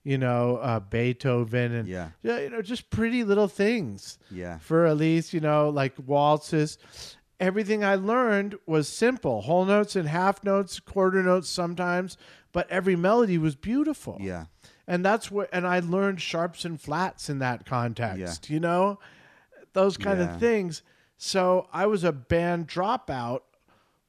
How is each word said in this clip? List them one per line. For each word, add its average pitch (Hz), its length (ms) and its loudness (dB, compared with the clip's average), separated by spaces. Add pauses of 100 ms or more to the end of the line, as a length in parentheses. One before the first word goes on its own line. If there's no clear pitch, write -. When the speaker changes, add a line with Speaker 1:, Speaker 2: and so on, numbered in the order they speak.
Speaker 1:
you 139 140 -2
know, 123 400 2
uh, 113 220 -2
Beethoven, 120 920 0
and, 113 140 -4
Speaker 2:
Yeah. 90 220 -8 (140)
Speaker 1:
yeah, 233 160 -2
you - 100 -6
know, 233 120 -8
just 220 280 -8
pretty 226 360 0
little 202 240 2
things 196 680 -4 (140)
Speaker 2:
Yeah. 87 280 -8
Speaker 1:
for 165 260 2
Elise, 160 480 2
you 165 80 -2
know, 151 280 2
like 139 240 -2 (120)
waltzes. 151 720 2 (640)
Everything 208 420 0
I 196 120 4
learned 208 600 0 (100)
was 156 220 2
simple, 170 540 0
whole 175 240 2
notes 208 320 2
and 165 100 -2
half 185 380 0
notes, 196 340 0
quarter 190 440 2
notes 185 260 2
sometimes, 180 680 -4 (340)
but - 200 -2
every 185 240 2
melody 190 420 4
was 156 180 2
beautiful. 262 640 -4
Speaker 2:
Yeah. 90 260 -6 (420)
Speaker 1:
And 180 180 0
that's 220 240 0
what, 202 240 -4
and 180 140 -2
I 180 120 2
learned 185 400 0
sharps 170 460 -4
and 170 160 -8
flats 165 480 -4
in 139 100 -4
that 127 260 -2
context, 110 840 -4
Speaker 2:
Yeah. 147 60 -6
Speaker 1:
you 160 40 0
know, 185 400 0 (760)
those 190 240 2
kind 196 220 -2
Speaker 2:
Yeah. 175 140 -2
Speaker 1:
of 170 60 -8
things. 208 420 0 (360)
So 185 540 2
I 175 140 -2
was 208 180 0
a 175 80 2
band 170 560 0
dropout, 147 760 -4 (680)